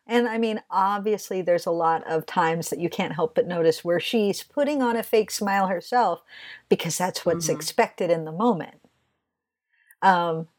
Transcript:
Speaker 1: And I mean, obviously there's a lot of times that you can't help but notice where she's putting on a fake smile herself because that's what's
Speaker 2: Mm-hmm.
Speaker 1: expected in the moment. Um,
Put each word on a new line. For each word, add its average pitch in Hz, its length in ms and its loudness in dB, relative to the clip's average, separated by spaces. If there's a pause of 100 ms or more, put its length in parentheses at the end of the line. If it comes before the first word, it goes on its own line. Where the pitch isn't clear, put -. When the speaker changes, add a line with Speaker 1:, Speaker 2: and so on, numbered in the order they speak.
Speaker 1:
And 240 200 2
I 226 100 -4
mean, 220 240 -2 (100)
obviously 196 680 0
there's 175 240 2
a 175 60 0
lot 165 360 0
of 160 180 -2
times 165 440 0
that - 100 -6
you 170 100 -2
can't 175 240 -4
help 160 220 -2
but - 100 -10
notice 165 380 0
where 175 160 0
she's 202 420 0
putting 285 400 -2
on 233 140 0
a 226 80 -2
fake - 280 2
smile 196 360 0
herself 190 560 0 (460)
because - 280 0
that's 180 280 -2
what's 165 220 0
Speaker 2:
Mm-hmm. 160 100 0
Speaker 1:
expected 175 520 0
in 160 160 0
the 156 60 -10
moment. 196 500 -2 (1200)
Um, 170 460 4 (120)